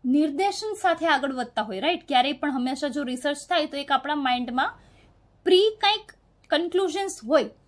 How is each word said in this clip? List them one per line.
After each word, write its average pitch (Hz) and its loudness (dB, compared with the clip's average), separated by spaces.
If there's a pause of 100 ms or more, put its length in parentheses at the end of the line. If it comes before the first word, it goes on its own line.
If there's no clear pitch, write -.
નિર્દેશન 359 0
સાથે 330 0
આગળ 277 0
વધતા 247 -6
હોય, 220 -6
રાઈટ? 349 -2
ક્યારેય 269 2
પણ 294 -4
હંમેશા 262 -2
જો 285 -4
રિસર્ચ 254 -4 (120)
થાય 330 2
તો 294 -8
એક 285 -4
આપણા 277 0
માઇન્ડમાં 254 -2 (680)
પ્રી 392 6
કંઈક 415 0 (360)
કન્ક્લુઝન્સ 349 -2
હોય 254 2 (180)